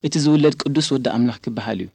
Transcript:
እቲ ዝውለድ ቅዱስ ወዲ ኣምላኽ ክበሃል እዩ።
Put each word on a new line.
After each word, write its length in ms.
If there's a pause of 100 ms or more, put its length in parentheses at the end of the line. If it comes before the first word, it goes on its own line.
እቲ 160
ዝውለድ 380
ቅዱስ 320
ወዲ 180
ኣምላኽ 320
ክበሃል 400
እዩ። 160